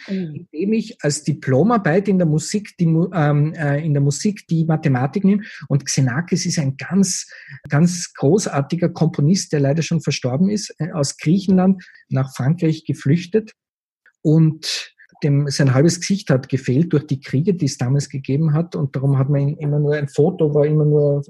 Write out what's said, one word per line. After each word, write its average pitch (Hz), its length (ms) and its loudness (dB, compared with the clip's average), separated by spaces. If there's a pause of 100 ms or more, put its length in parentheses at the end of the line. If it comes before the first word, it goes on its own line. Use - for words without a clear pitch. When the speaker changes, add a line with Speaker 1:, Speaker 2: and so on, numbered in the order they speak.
Speaker 1:
Mhm. 175 440 -8
Speaker 2:
indem 190 200 -2
ich 220 280 -4
als 147 220 -2
Diplomarbeit 180 840 2
in 190 100 2
der 175 80 2
Musik 156 540 -2
die 170 60 2
Mu-, 165 280 2
ähm, 147 380 2
äh, 147 280 -2
in 156 140 -2
der 143 80 2
Musik 196 460 -2
die 160 160 0
Mathematik 147 580 0
nehme. 202 200 4 (260)
Und - 180 0
Xenakis 156 580 0
ist 175 140 -4
ein 135 180 -2
ganz, - 560 -2 (360)
ganz 175 460 0
großartiger 160 760 0
Komponist, 170 640 0
der 147 80 2
leider 143 220 2
schon 160 180 -2
verstorben 143 500 0
ist, 208 280 -6
äh, 156 120 -4
aus 143 280 -4
Griechenland 190 640 2 (240)
nach 135 260 -2
Frankreich 160 500 -2
geflüchtet. 175 680 -2 (720)
Und 156 720 0 (300)
dem, 143 260 2
sein 135 260 2
halbes 165 260 4
Gesicht - 300 -2
hat 131 180 0
gefehlt 139 460 0
durch 143 120 0
die 135 140 -4
Kriege, 170 320 -2
die 156 140 -2
es - 100 -4
damals 139 320 -2
gegeben 143 460 -2
hat. 170 200 -2
Und 147 220 -4
darum 135 220 0
hat 135 100 0
man 143 200 0
ihn 151 100 -4
immer 147 200 -2
nur, 147 160 0
ein 147 140 -2
Foto 147 460 2
war 143 100 4
immer 151 220 2
nur 147 440 2